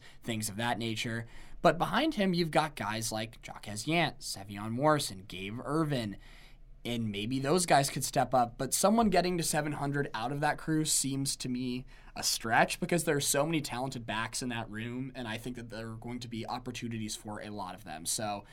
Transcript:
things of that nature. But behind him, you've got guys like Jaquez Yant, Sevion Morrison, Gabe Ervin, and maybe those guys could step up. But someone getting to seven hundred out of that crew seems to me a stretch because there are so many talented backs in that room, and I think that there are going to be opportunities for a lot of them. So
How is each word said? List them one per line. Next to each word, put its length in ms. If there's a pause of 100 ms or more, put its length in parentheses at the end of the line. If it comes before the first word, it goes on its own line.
(240)
things 240
of 80
that 240
nature. 460 (360)
But 160
behind 360
him, 200
you've 180
got 240
guys 360
like 340
Jaquez 400
Yant, 360
Sevion 500
Morrison, 560
Gabe 380
Ervin, 500 (680)
and 260
maybe 280
those 260
guys 240
could 140
step 300
up. 240
But 160
someone 360
getting 280
to 60
seven 300
hundred 400
out 180
of 80
that 180
crew 280
seems 520
to 120
me 360 (300)
a 80
stretch 560
because 240
there 140
are 40
so 240
many 160
talented 440
backs 360
in 80
that 200
room, 460
and 120
I 100
think 200
that 120
there 200
are 60
going 240
to 100
be 180
opportunities 680
for 260
a 80
lot 260
of 80
them. 220
So 480